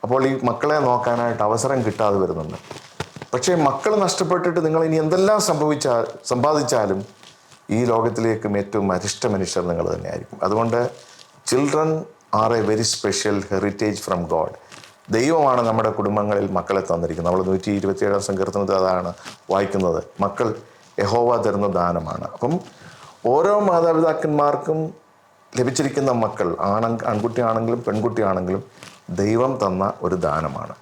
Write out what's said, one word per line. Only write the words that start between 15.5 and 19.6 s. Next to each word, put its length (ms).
നമ്മുടെ 280
കുടുംബങ്ങളിൽ 600
മക്കളെ 300
തന്നിരിക്കുന്നത്. 540
നമ്മൾ 120
നൂറ്റി 240
ഇരുപത്തിയേഴാം 500
സങ്കീർത്തനത്തിൽ 540
അതാണ് 400
വായിക്കുന്നത്, 540